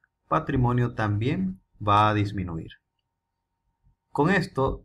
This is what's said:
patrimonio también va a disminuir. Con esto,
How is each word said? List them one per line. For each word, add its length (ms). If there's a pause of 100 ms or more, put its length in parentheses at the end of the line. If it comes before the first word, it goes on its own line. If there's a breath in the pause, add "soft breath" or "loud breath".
(300)
patrimonio 640
también 640 (260)
va 220
a 60
disminuir. 560 (1400)
Con 180
esto, 560